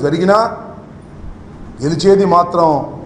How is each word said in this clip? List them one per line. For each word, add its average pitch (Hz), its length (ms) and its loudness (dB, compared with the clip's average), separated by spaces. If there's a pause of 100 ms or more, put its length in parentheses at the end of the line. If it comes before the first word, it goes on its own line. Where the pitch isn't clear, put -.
జరిగినా 170 320 2 (1500)
గెలిచేది 196 500 2
మాత్రం 175 340 2 (380)